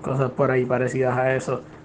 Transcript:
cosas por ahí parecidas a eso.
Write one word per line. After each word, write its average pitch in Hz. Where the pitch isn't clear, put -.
cosas 135
por 135
ahí 127
parecidas 127
a 131
eso. 127